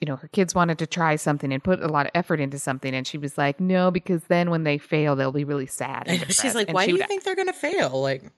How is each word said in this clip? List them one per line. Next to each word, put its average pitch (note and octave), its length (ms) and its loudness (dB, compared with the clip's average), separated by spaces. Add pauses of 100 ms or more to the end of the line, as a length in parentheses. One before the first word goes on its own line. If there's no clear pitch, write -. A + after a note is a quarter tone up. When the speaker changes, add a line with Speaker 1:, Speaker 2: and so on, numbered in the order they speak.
Speaker 1:
you D3 60 -4
know, C3+ 80 -4
her D3+ 140 -14
kids F#3+ 260 2
wanted E3+ 240 2
to D#3+ 80 -2
try D#3+ 300 2
something C#3+ 360 0
and C3+ 100 -4
put F#3 180 2
a - 60 0
lot D3 200 2
of - 80 -8
effort E3+ 240 0
into C#3 180 -2
something. C3 380 -4
And C3 100 -4
she D3+ 140 -8
was C#3+ 180 -8
like, C#3+ 220 0
"No, F#3 320 4
because F3 320 0
then F3 260 2
when E3 140 0
they D3 160 2
fail, D3+ 360 2
they'll C3+ 160 0
be D3 120 -2
really C#3 240 -4
sad B2 400 -8
and F3+ 120 0
Speaker 2:
<laughs> E3 60 -6
She's - 120 0
Speaker 1:
depressed." A#3+ 180 0
Speaker 2:
like, G#3 140 0
Speaker 1:
And E3 60 -2
Speaker 2:
"Why F#3 100 4
Speaker 1:
she F#3 60 2
Speaker 2:
do - 60 4
you G4 60 2
Speaker 1:
would - 40 -4
Speaker 2:
think G4 160 -4
they're F#4+ 120 -2
gonna F#4 180 -2
fail? B3+ 480 -2
Like, C3+ 220 -2 (140)